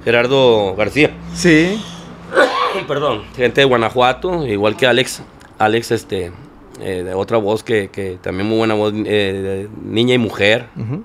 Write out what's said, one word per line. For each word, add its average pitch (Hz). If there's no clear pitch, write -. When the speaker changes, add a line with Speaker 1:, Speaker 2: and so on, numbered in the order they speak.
Speaker 1:
Gerardo 117
García. 107
Speaker 2:
Sí. 175
Speaker 1:
<coughs> -
Perdón, 139
gente 123
de 139
Guanajuato, 127
igual 107
que 127
Alex, 123
Alex, 110
este, 95
eh, 92
de 92
otra 101
voz 107
que, 107
que 92
también 95
muy 110
buena 113
voz, 107
eh, -
de 98
Niña 117
y -
Mujer, 110
Speaker 2:
Ujú. 139